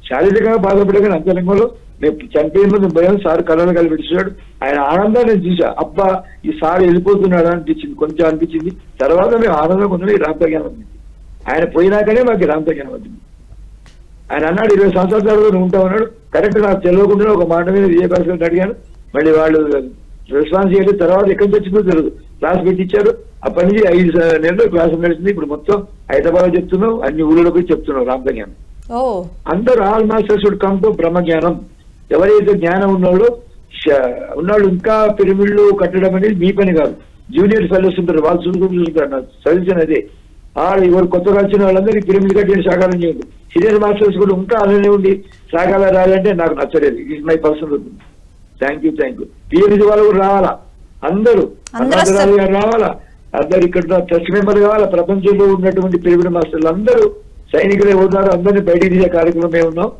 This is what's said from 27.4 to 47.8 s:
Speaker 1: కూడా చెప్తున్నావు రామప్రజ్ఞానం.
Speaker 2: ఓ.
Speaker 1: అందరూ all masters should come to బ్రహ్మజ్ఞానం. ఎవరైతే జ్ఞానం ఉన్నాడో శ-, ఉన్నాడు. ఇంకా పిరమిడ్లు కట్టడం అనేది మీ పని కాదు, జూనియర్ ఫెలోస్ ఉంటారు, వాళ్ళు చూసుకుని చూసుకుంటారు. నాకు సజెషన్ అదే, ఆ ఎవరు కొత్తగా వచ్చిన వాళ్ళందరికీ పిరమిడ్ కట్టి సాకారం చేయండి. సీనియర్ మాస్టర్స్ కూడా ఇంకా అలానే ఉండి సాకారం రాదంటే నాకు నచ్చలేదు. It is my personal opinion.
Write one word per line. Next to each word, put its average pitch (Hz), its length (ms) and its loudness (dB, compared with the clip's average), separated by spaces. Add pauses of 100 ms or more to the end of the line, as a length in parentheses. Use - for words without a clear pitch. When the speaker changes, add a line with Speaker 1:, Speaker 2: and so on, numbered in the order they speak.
Speaker 1:
కూడా 175 200 0
చెప్తున్నావు 143 340 -4
రామప్రజ్ఞానం. 127 480 -6 (420)
Speaker 2:
ఓ. 233 280 -4 (240)
Speaker 1:
అందరూ 220 360 0
all 214 260 0
masters 208 380 0
should 196 180 -2
come 190 180 -2
to 208 120 0
బ్రహ్మజ్ఞానం. 165 680 -2 (460)
ఎవరైతే 196 420 2
జ్ఞానం 190 420 0
ఉన్నాడో 185 420 2 (500)
శ-, 131 500 -2
ఉన్నాడు. 196 300 2
ఇంకా 214 400 0
పిరమిడ్లు 202 640 2
కట్టడం 185 440 0
అనేది 202 200 0
మీ 180 160 0
పని 196 240 0
కాదు, 147 200 0 (360)
జూనియర్ 196 420 0
ఫెలోస్ 185 260 0
ఉంటారు, 170 220 0
వాళ్ళు 170 260 0
చూసుకుని 180 320 -2
చూసుకుంటారు. 156 300 -2
నాకు 131 160 -6 (240)
సజెషన్ 180 320 0
అదే, 156 260 -2 (520)
ఆ 185 240 0
ఎవరు 180 240 2
కొత్తగా 180 280 0
వచ్చిన 202 280 2
వాళ్ళందరికీ 196 360 2
పిరమిడ్ 190 380 0
కట్టి 196 160 2
సాకారం 180 500 0
చేయండి. 156 180 -4
సీనియర్ 208 580 -2
మాస్టర్స్ 208 380 0
కూడా 190 180 2
ఇంకా 196 220 -2
అలానే 202 320 2
ఉండి 196 340 0 (340)
సాకారం 190 380 0
రాదంటే 190 380 2
నాకు 165 200 -2
నచ్చలేదు. 143 420 0
It 147 220 -10
is 147 100 -10
my 160 100 2
personal 151 320 -2
opinion. - 260 -8 (680)